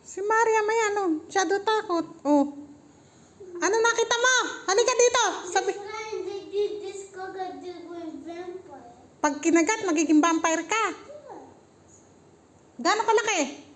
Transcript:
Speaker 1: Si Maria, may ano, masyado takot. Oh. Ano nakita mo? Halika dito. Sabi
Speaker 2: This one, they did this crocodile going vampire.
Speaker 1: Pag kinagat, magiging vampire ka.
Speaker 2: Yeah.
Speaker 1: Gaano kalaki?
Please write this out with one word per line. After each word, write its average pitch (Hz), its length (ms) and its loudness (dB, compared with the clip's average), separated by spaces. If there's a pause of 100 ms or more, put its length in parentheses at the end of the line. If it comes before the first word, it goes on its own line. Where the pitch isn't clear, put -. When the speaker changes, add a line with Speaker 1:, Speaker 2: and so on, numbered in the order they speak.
Speaker 1:
Si - 160 -12
Maria, 440 400 4
may 440 240 2
ano, 403 160 0 (180)
masyado 381 400 0
takot. 403 460 0 (160)
Oh. 285 220 6 (1120)
Ano 349 200 0
nakita 466 400 2
mo? 508 180 4 (300)
Halika 440 300 2
dito. 480 300 4 (260)
Sabi 392 220 0
Speaker 2:
This 403 100 -8
one, 427 400 -10
they 392 240 -8
did 403 320 -2
this 392 220 -12 (100)
crocodile 370 760 -10
going 330 280 -12 (100)
vampire. 339 680 -14 (280)
Speaker 1:
Pag 294 240 0
kinagat, 339 400 4
magiging 320 380 4
vampire 330 420 2
ka. 440 240 0
Speaker 2:
Yeah. 370 80 -4 (1800)
Speaker 1:
Gaano 381 240 2
kalaki? 427 380 2 (360)